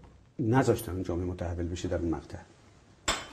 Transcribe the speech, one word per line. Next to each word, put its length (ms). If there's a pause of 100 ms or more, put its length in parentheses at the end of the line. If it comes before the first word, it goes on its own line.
(380)
نذاشتن 640
جامعه 220
متحول 420
بشه 220
در 100
اون 100
مقطع؟ 300 (960)